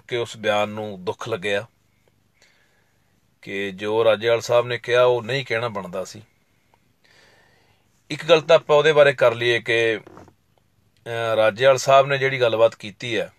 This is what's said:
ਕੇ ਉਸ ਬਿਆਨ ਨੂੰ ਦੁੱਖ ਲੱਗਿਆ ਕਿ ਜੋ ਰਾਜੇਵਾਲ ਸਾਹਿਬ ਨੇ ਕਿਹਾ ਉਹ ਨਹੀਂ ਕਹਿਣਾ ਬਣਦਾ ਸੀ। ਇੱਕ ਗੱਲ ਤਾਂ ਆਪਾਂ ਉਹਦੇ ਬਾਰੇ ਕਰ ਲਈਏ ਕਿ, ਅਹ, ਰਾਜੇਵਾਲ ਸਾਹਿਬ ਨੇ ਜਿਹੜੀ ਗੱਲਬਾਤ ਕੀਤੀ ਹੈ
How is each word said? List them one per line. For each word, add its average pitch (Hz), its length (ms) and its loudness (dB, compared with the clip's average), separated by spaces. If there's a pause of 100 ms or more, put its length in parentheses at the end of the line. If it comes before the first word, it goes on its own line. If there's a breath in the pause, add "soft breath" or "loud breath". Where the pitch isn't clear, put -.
ਕੇ 123 100 -6
ਉਸ 113 200 -8
ਬਿਆਨ 104 320 -2
ਨੂੰ 107 360 -12
ਦੁੱਖ 107 240 -10
ਲੱਗਿਆ 101 380 -6 (1700)
ਕਿ 98 300 -8
ਜੋ 107 320 -4
ਰਾਜੇਵਾਲ 113 380 0
ਸਾਹਿਬ 120 260 0
ਨੇ 120 100 -6
ਕਿਹਾ 120 260 0
ਉਹ 123 180 2
ਨਹੀਂ 127 240 -6
ਕਹਿਣਾ 117 220 -6
ਬਣਦਾ 95 360 -10
ਸੀ। 107 180 -16 (1900 soft breath)
ਇੱਕ 151 160 -12
ਗੱਲ 160 160 6
ਤਾਂ 165 140 4
ਆਪਾਂ 151 220 2
ਉਹਦੇ 151 160 4
ਬਾਰੇ 143 200 6
ਕਰ 123 200 2
ਲਈਏ 120 260 0
ਕਿ, 113 400 -2 (180)
ਅਹ, - 1160 -10
ਰਾਜੇਵਾਲ 110 420 4
ਸਾਹਿਬ 135 300 4
ਨੇ 139 100 -2
ਜਿਹੜੀ 135 240 -2
ਗੱਲਬਾਤ 113 340 2
ਕੀਤੀ 107 440 -8
ਹੈ 87 200 -8